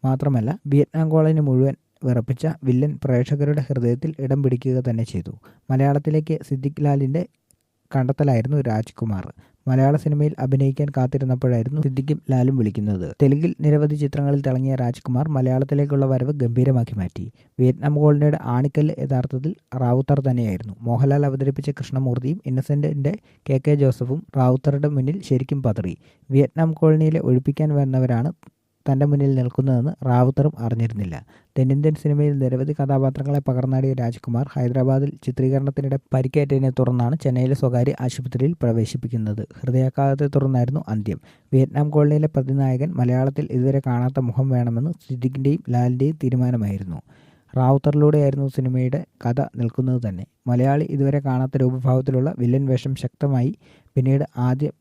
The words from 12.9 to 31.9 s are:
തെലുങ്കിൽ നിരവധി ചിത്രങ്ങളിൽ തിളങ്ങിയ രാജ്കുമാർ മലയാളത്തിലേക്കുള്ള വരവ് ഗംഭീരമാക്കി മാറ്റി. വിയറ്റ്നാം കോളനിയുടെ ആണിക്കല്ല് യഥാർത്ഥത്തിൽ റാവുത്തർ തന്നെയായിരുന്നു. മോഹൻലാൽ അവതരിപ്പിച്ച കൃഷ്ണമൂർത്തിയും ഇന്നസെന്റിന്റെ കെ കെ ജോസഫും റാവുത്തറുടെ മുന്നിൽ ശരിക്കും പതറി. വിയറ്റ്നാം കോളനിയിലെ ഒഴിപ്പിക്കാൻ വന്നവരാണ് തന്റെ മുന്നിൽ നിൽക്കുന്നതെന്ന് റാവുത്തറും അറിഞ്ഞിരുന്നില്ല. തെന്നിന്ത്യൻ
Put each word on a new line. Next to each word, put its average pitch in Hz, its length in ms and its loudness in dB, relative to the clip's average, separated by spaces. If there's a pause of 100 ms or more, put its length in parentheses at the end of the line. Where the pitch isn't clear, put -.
തെലുങ്കിൽ 147 400 2
നിരവധി 151 340 2
ചിത്രങ്ങളിൽ 143 460 -2
തിളങ്ങിയ 131 340 -2
രാജ്കുമാർ 123 540 -2
മലയാളത്തിലേക്കുള്ള 139 760 0
വരവ് 131 280 0
ഗംഭീരമാക്കി 123 640 0
മാറ്റി. 95 360 -6 (280)
വിയറ്റ്നാം 127 360 2
കോളനിയുടെ 147 460 4
ആണിക്കല്ല് 143 580 0
യഥാർത്ഥത്തിൽ 131 560 -2 (220)
റാവുത്തർ 131 440 2
തന്നെയായിരുന്നു. 110 600 -2
മോഹൻലാൽ 139 440 2
അവതരിപ്പിച്ച 135 440 -2
കൃഷ്ണമൂർത്തിയും 131 760 -4
ഇന്നസെന്റിന്റെ 143 720 -2 (320)
കെ 135 180 2
കെ 147 80 4
ജോസഫും 131 520 0 (100)
റാവുത്തറുടെ 135 500 2
മുന്നിൽ 147 340 -2
ശരിക്കും 135 420 -2
പതറി. 95 340 -2 (340)
വിയറ്റ്നാം 156 420 2
കോളനിയിലെ 156 460 2
ഒഴിപ്പിക്കാൻ 143 560 0
വന്നവരാണ് 131 580 0 (580)
തന്റെ 135 140 2
മുന്നിൽ 139 300 2
നിൽക്കുന്നതെന്ന് 131 680 0
റാവുത്തറും 131 540 4
അറിഞ്ഞിരുന്നില്ല. 110 680 -4 (340)
തെന്നിന്ത്യൻ 143 360 2